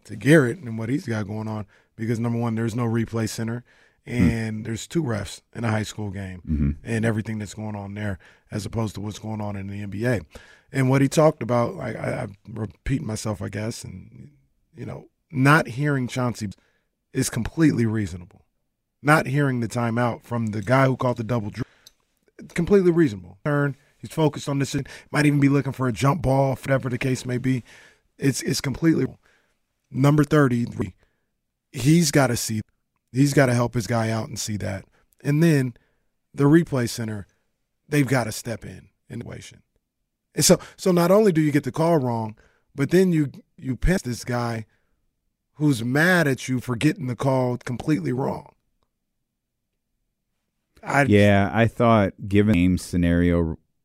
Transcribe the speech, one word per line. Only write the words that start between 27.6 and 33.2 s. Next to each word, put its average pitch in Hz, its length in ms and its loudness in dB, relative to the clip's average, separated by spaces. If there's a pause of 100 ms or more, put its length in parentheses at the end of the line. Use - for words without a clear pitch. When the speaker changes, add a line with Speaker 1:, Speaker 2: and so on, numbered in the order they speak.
Speaker 1:
It's, - 240 -2
it's - 200 -2
completely, 143 440 0 (880)
number 143 340 4
thirty, 123 400 2 (1080)
he's 151 400 4
gotta 127 240 2
see, 110 240 -4 (540)
he's 139 200 2